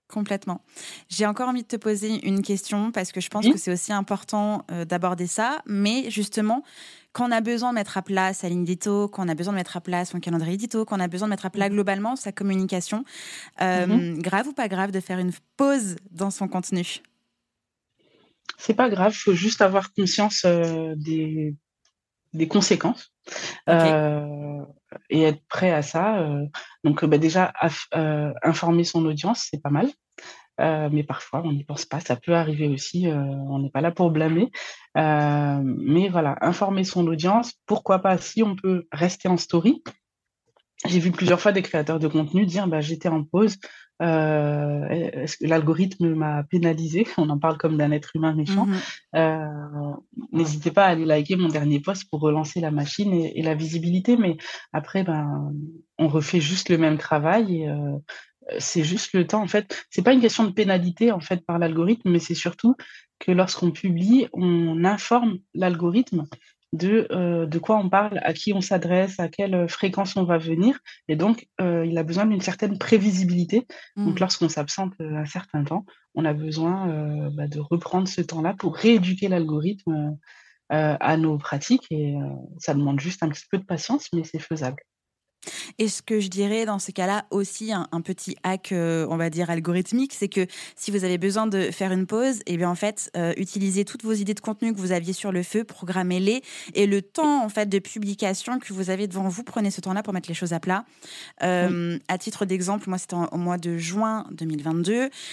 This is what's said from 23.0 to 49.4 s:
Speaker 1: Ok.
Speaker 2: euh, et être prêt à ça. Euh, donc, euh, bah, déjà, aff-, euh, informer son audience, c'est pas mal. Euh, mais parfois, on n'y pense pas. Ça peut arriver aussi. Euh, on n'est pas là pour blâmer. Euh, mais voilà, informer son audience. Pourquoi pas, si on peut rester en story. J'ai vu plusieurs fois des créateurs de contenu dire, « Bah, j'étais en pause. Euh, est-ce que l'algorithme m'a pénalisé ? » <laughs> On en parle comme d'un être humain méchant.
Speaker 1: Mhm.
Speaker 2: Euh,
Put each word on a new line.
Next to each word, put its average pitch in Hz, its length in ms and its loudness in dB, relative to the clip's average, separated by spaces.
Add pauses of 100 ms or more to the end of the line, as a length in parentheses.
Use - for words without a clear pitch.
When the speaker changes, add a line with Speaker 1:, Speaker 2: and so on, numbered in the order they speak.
Speaker 1:
Ok. 165 80 6
Speaker 2:
euh, 147 880 2 (480)
et 156 120 4
être 151 260 4
prêt 185 240 2
à 151 100 2
ça. 190 380 0
Euh, 147 260 -2 (380)
donc, 147 180 4
euh, 160 40 4
bah, 151 120 6
déjà, 165 420 4
aff-, - 340 -2
euh, 151 380 0 (100)
informer 170 420 4
son 165 200 0
audience, 156 460 -2
c'est 151 100 -6
pas 143 100 -4
mal. 170 180 2 (720)
Euh, 156 320 0
mais 147 120 2
parfois, - 420 -8
on 156 80 -2
n'y 143 120 -2
pense 147 200 -8
pas. 147 160 -8
Ça 123 160 -2
peut 170 180 0
arriver 156 340 2
aussi. 170 400 -2
Euh, 151 60 0 (360)
on 135 80 -2
n'est 139 100 -2
pas 139 140 -2
là 170 80 2
pour 170 200 2
blâmer. 160 400 2 (460)
Euh, 147 640 2
mais 151 460 2
voilà, 160 320 0
informer 190 440 2
son 180 240 2
audience. 185 440 2 (140)
Pourquoi 196 320 2
pas, 190 180 4
si - 260 0
on 196 140 2
peut 185 340 0
rester 180 380 0
en 180 80 4
story. 175 460 2 (1040)
J'ai 180 140 4
vu 180 100 4
plusieurs 175 300 4
fois 208 120 4
des 190 100 2
créateurs 160 360 -2
de 156 100 2
contenu 156 380 2
dire, « 185 220 0
Bah, 160 120 0
j'étais 156 280 -4
en 156 160 0
pause. 196 320 2 (460)
Euh, 147 840 0
est-ce 156 500 -4
que - 80 -2
l'algorithme 165 680 2
m'a 151 300 0
pénalisé ? » 165 680 0
<laughs> - 60 -4
On 151 100 2
en 143 100 0
parle 156 200 2
comme 156 180 0
d'un 147 160 2
être 151 220 -2
humain 160 200 0
méchant. 196 320 2
Speaker 1:
Mhm. 190 120 2 (380)
Speaker 2:
Euh, 147 760 -2 (400)